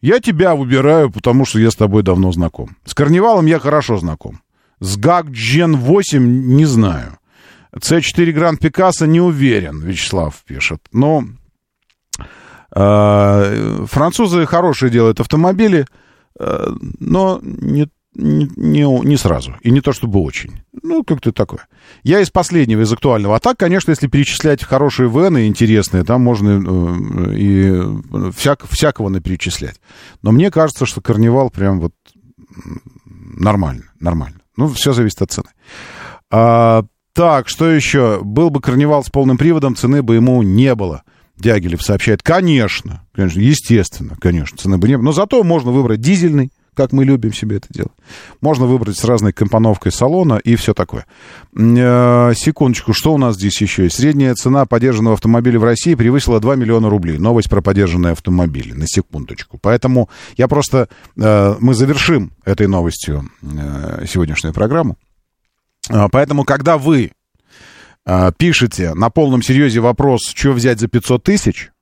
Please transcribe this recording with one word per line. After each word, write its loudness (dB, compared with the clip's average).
Я 2
тебя 0
выбираю, 2
потому 0
что -2
я 4
с -4
тобой 2
давно 2
знаком. -6
С -14
Карнивалом 2
я 2
хорошо -2
знаком. -8
С -6
гак 0
Джен 0
восемь 2
не 6
знаю. -2
Ц 0
четыре 0
Гранд 0
Пикассо 0
не 4
уверен, 0
Вячеслав -4
пишет. -8
Но, 0
э, 2
французы 0
хорошие 0
делают 2
автомобили, 2
э, -6
но -2
не -4
не, 0
не, 0
не 2
сразу. -2
И 0
не 4
то -2
чтобы -2
очень. -8
Ну, -2
как-то -4
такое. -6
Я 2
из 0
последнего, 0
из 2
актуального. 0
А 0
так, -2
конечно, 0
если -2
перечислять 0
хорошие 0
вены 2
интересные, 2
там 0
можно, 2
э, -4
и 2
всяк-, -2
всякого -2
наперечислять. -8
Но 0
мне 4
кажется, 0
что -10
Карнивал 0
прям -2
вот, -6
м, -16
нормально, -4
нормально. -6
Ну, 0
всё -2
зависит -2
от -4
цены. -10
А, 4
так, 2
что -2
ещё? 0
Был 0
бы -2
Карнивал 0
с -12
полным 0
приводом, 0
цены 0
бы 2
ему 4
не 2
было. -8
Дягилев -2
сообщает. 0
Конечно, 0
конечно, -2
естественно, 0
конечно, -2
цены -2
бы 0
не 2
было. -2
Но 2
зато 0
можно 0
выбрать 0
дизельный, 0
как -2
мы 2
любим 0
себе -6
это -10
делать. -8
Можно 0
выбрать 0
с -6
разной 0
компоновкой 0
салона 0
и 2
всё -2
такое. -6
М, 2
э, 4
секундочку, 0
что 0
у 2
нас 0
здесь -4
ещё 0
есть? 0
Средняя 2
цена 0
подержанного 2
автомобиля 2
в 2
России 2
превысила 2
два 0
миллиона 0
рублей. -2
Новость 0
про 0
подержанные 0
автомобили. -2
На -8
секундочку. -8
Поэтому 0
я 2
просто, 0
э, 2
мы 2
завершим 0
этой 0
новостью, -4
э, -10
сегодняшнюю -4
программу. -2
А, 2
поэтому, 0
когда 0
вы, 0
а, 2
пишете 0
на 0
полном 2
серьёзе 2
вопрос, 0
чё 0
взять 0
за -2
пятьсот 0
тысяч -2